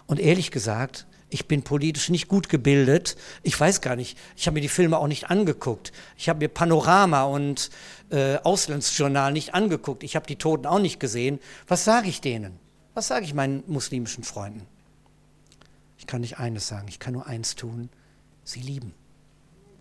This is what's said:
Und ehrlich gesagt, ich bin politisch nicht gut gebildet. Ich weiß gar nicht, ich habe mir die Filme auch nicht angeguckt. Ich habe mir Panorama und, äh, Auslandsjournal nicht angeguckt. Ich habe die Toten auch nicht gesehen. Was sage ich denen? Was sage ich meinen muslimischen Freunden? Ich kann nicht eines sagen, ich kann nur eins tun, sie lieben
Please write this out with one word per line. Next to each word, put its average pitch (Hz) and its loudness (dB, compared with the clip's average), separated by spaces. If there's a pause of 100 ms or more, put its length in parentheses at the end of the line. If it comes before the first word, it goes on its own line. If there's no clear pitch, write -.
Und 160 0
ehrlich 175 4
gesagt, 113 -4 (240)
ich - -6
bin 147 0
politisch 147 -2
nicht 170 0
gut 190 2
gebildet. 139 4 (260)
Ich - -2
weiß 175 4
gar 127 -4
nicht, 123 -8 (180)
ich - -2
habe 156 2
mir 151 0
die 143 -2
Filme 165 4
auch 151 0
nicht - -4
angeguckt. 170 0 (240)
Ich - -8
habe 160 2
mir 151 0
Panorama 165 4
und, 143 -2 (380)
äh, 139 2
Auslandsjournal 143 2
nicht 151 -4
angeguckt. 170 0
Ich 147 -4
habe - -6
die 139 -8
Toten 156 0
auch 175 2
nicht 180 0
gesehen. 123 -2 (280)
Was 180 2
sage 220 4
ich - -6
denen? 107 -6 (340)
Was 220 -4
sage 247 -2
ich 143 -8
meinen 139 -2
muslimischen 123 -6
Freunden? 104 -12 (1300)
Ich - -20
kann 120 -4
nicht 117 -8
eines 113 -4
sagen, 101 -10
ich - -16
kann 127 -8
nur 127 -8
eins 113 -6
tun, 120 -10 (540)
sie - -12
lieben 127 -10 (880)